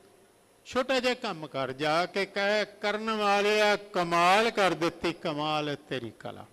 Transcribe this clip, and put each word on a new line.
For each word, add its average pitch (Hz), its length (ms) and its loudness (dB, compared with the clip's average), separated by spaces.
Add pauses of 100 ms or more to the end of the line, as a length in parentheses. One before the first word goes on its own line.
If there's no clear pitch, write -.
(640)
ਛੋਟਾ 262 360 -2
ਜਿਹਾ 247 140 0
ਕੰਮ 185 320 -8
ਕਰ, 135 260 -4
ਜਾ 151 340 0
ਕੇ 190 200 -4
ਕਹਿ, 202 380 -2
'ਕਰਨ 214 460 -4
ਵਾਲਿਆ 208 640 2
ਕਮਾਲ 180 760 2
ਕਰ 202 200 2
ਦਿੱਤੀ, 165 420 -2
ਕਮਾਲ 151 560 -2
ਹੈ 143 60 -4
ਤੇਰੀ 123 360 -8
ਕਲਾ, 101 420 -14